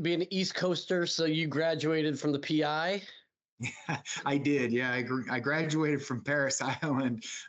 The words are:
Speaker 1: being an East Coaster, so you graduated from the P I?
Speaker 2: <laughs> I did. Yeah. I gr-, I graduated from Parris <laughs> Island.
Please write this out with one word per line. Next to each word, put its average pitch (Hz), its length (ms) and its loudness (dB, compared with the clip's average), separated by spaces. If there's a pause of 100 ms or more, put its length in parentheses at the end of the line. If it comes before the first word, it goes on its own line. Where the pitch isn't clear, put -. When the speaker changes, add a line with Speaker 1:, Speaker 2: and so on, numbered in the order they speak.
Speaker 1:
being 165 180 2
an 185 120 -2
East 190 220 0
Coaster, 180 520 0
so 165 180 0
you 160 220 2
graduated 156 720 2
from 151 140 0
the 143 60 0
P 151 240 0
I? 165 400 0 (560)
Speaker 2:
<laughs> - 680 -6
I 143 140 2
did. 135 340 2
Yeah. 123 200 2
I 127 100 0
gr-, 127 280 -2
I 123 100 -2
graduated 151 640 0
from 123 180 -4
Parris 139 380 2
<laughs> 131 220 -2
Island. 131 420 2 (240)